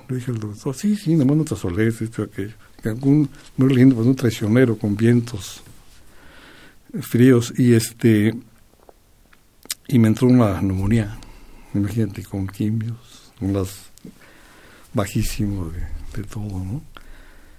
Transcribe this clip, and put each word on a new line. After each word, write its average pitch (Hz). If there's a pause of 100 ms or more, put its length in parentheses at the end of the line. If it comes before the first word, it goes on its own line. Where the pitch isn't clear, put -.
le 127
dije 123
al 113
doctor, 107
"Sí, 208
sí, 170
nomás 147
no 156
te 123
asolees, 110
esto 113
y -
aquello". 101 (280)
Cancún, 139 (280)
muy 135
lindo, 131
pues 113
un 131
traicionero 113
con 104
vientos 117 (1400)
fríos, 120
y 123
este, 110 (1500)
y 127
me 110
entró 110
una 117
neumonía, 101 (560)
imagínate, 101
con 95
quimios, 110
con 98
las - (1000)
bajísimo 101
de, - (180)
de 104
todo, 101
¿no? 113 (760)